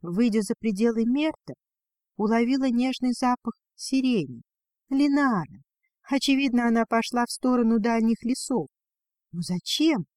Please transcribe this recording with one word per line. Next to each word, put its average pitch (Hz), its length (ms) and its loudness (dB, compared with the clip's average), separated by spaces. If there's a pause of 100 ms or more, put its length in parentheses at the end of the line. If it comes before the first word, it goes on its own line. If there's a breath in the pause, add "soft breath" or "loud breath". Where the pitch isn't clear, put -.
Выйдя 202 400 0
за 208 180 -4
пределы 226 460 0
Мерта, 285 500 -4 (600)
уловила 233 540 2
нежный 247 420 0
запах 247 420 -2 (200)
сирени. 220 680 -2 (460)
Линара! 269 760 0 (460)
Очевидно, 262 600 2
она 226 180 2
пошла 240 400 0
в - 40 -12
сторону 240 500 2
дальних 226 420 0
лесов. 226 460 -4 (640)
Но 170 80 -8
зачем? 185 640 -2 (120)